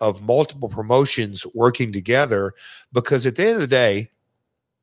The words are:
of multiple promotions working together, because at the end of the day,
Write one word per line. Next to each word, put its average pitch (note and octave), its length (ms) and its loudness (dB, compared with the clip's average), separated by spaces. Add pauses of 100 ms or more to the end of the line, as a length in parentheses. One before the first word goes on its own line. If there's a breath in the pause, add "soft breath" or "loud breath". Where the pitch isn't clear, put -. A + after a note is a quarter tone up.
of G#2 200 -2
multiple C3 480 -2
promotions A2+ 840 0
working A#2+ 380 2
together, G2+ 640 0 (380 loud breath)
because B2 340 0
at B2 100 -2
the F3+ 100 0
end A3+ 100 2
of G#3 60 -2
the C#3 60 -2
day, A#2 420 2 (720)